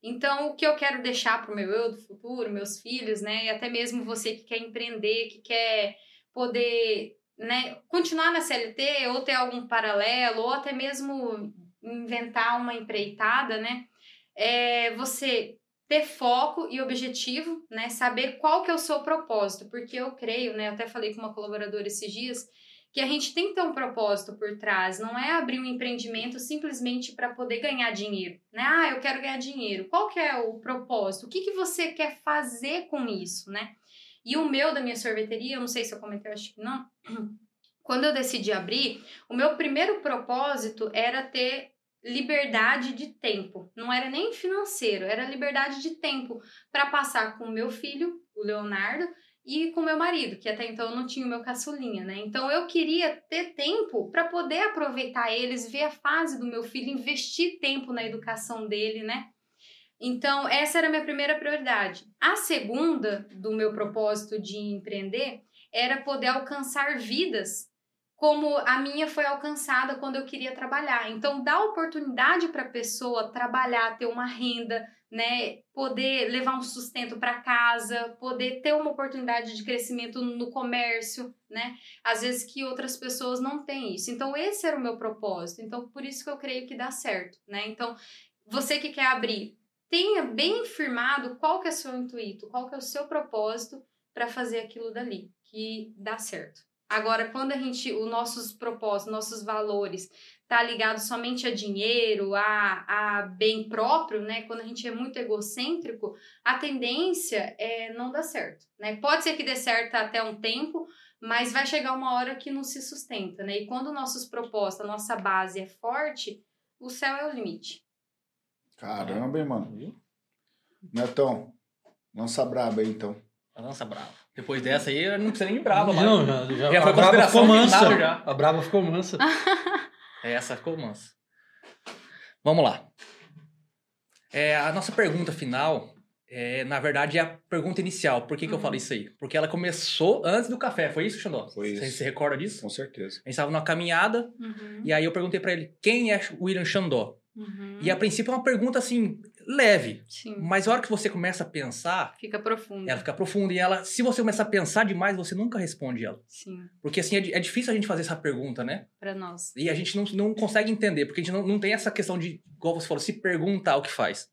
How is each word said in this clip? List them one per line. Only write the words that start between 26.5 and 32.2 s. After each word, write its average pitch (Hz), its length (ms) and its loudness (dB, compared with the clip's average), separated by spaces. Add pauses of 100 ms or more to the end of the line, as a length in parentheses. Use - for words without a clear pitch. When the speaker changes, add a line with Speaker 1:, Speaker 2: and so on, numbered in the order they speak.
Speaker 1:
pra 247 240 -2
poder 240 240 -4
ganhar 247 320 0
dinheiro, 196 480 -6 (120)
né? 226 140 -4
"Ah, 311 260 6
eu 262 100 -2
quero 262 200 -2
ganhar 269 160 -4
dinheiro." 247 520 -4
Qual 415 180 4
que 359 120 -4
é 294 180 2
o 220 220 -2
propósito? 233 680 -2
O - 40 -18
que 381 120 -4
que 392 100 -2
você 359 380 -2
quer 302 340 -4